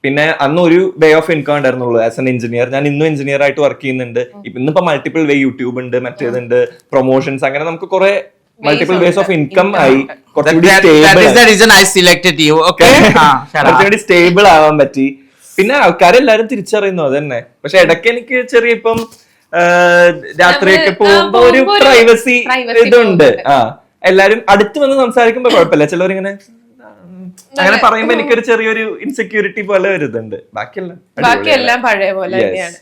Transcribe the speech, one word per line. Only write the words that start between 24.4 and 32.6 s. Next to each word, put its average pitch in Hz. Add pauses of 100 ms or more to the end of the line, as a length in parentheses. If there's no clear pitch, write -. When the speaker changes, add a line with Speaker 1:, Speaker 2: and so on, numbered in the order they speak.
Speaker 1:
അടുത്ത് 208
വന്ന് 277
സംസാരിക്കുമ്പോ 240
കുഴപ്പമില്ല. 170
ചിലവരിങ്ങനെ 190 (1200)
അങ്ങനെ 220
Speaker 2:
അതെ. 247
Speaker 1:
പറയുമ്പോ 226
എനിക്കൊരു 233
ചെറിയൊരു 220
ഇൻസെക്യൂരിറ്റി 208
പോലെ 196
ഒരു 185
ഇതുണ്ട്. 110 (180)
ബാക്കിയെല്ലാം 175 (180)
അടിപൊളിയാണ്. 240
Speaker 2:
ബാക്കിയെല്ലാം 247
പഴയ 202
പോലെ 190
Speaker 1:
Yes. 190
Speaker 2:
തന്നെയാണ്. 185